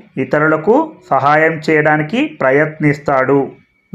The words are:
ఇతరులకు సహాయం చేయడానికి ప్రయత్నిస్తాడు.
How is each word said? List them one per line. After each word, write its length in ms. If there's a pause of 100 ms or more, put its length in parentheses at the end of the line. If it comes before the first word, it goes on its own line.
(240)
ఇతరులకు 520 (360)
సహాయం 420 (140)
చేయడానికి 520 (220)
ప్రయత్నిస్తాడు. 960 (560)